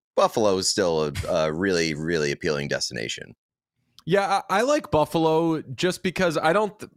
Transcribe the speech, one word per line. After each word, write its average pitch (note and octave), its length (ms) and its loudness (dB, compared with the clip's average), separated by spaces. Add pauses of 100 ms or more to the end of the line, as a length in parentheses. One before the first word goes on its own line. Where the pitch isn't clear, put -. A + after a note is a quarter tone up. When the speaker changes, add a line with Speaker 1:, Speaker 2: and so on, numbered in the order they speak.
(140)
Speaker 1:
Buffalo A2 420 2
is F#2 120 0
still E2 360 2
a, D2+ 80 -4 (160)
a D#2 240 0
really, E2+ 400 0
really D2+ 400 0
appealing D2 360 -2
destination. B1 680 -6 (720)
Speaker 2:
Yeah, F#3+ 340 2 (100)
I, F#3+ 100 2
I - 20 2
like D4 280 0
Buffalo D#3+ 680 2 (140)
just F3 280 -2
because F3 360 0
I D#3+ 160 2
don't G#3 240 0
th-, - 180 -16